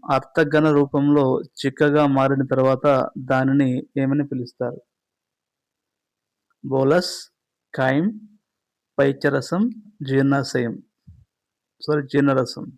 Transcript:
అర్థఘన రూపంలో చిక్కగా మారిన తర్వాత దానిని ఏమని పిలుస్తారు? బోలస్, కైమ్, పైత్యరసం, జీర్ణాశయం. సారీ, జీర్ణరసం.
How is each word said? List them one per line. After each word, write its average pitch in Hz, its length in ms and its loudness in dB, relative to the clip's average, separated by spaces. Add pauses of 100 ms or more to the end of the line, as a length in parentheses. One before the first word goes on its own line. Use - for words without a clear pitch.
(180)
అర్థఘన 151 500 2 (100)
రూపంలో 143 480 2 (360)
చిక్కగా 147 420 2 (140)
మారిన 135 260 2 (100)
తర్వాత 131 320 2 (460)
దానిని 135 400 2 (320)
ఏమని 143 280 -2
పిలుస్తారు? 123 480 -8 (1900)
బోలస్, 139 400 2 (680)
కైమ్, 139 280 0 (920)
పైత్యరసం, 139 640 0 (480)
జీర్ణాశయం. 135 640 0 (1120)
సారీ, 147 160 0 (100)
జీర్ణరసం. 139 520 0 (120)